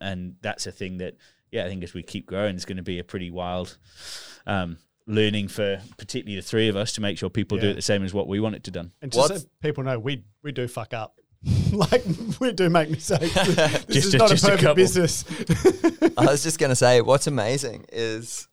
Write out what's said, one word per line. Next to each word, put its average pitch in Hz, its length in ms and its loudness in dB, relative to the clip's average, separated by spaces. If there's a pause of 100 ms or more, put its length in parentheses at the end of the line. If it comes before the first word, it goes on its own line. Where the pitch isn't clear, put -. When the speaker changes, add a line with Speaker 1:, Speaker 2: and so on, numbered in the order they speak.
Speaker 1:
And 90 400 -10
that's - 260 -8
a 95 60 -12
thing 92 240 -10
that, 90 180 -10 (360)
yeah, 113 120 -6
I 90 60 -8
think 92 160 -10
as - 80 -16
we 87 100 -10
keep - 220 -12
growing, 98 300 -4
it's 87 100 -10
gonna 92 180 -10
be 87 160 -8
a 85 60 -10
pretty 90 260 -10
wild, 90 460 -8 (680)
um, 90 320 -4 (300)
learning 107 400 0
for 98 320 -4 (180)
particularly 104 380 -10
the 92 100 -10
three 110 220 2
of 101 80 0
us 107 180 -2
to - 80 -8
make 101 160 -4
sure - 120 -6
people 101 280 -2
do 101 100 0
Speaker 2:
Yeah. 101 40 2
Speaker 1:
it - 40 -6
the - 60 -8
same 101 220 0
as 92 100 -6
what 101 140 -2
we 101 140 -2
want 110 140 -2
it - 100 -16
to 98 60 -12
done. 87 200 -10 (100)
Speaker 2:
And 139 80 -12
just 131 200 4
Speaker 3:
What's 190 140 -6
Speaker 2:
so - 60 -20 (120)
people 143 240 -4
know, 127 140 -4
we, 120 260 -8 (160)
we 147 100 -10
do 123 160 -6
fuck 117 260 -12
up. 110 220 -10 (300)
<laughs> - 40 0 (240)
Like, 220 300 2 (360)
we 254 140 0
do 175 160 2
make 156 220 4
mistakes. 160 420 -2
Speaker 1:
<laughs> - 0 -
Speaker 2:
This 170 540 2
Speaker 1:
Just 147 220 2
Speaker 2:
is 190 40 2
Speaker 1:
a, 135 60 6
Speaker 2:
not 226 120 8
a - 40 6
Speaker 1:
just - 80 4
a 196 40 6
Speaker 2:
perfect 196 160 6
Speaker 1:
couple. 151 120 6
Speaker 2:
business. 180 520 4
<laughs> - 920 2
Speaker 3:
I - 80 4
was 139 180 4
just 156 160 -4
gonna 135 160 2
say, 123 260 8
what's 127 260 4
amazing 123 640 -2
is 113 600 -8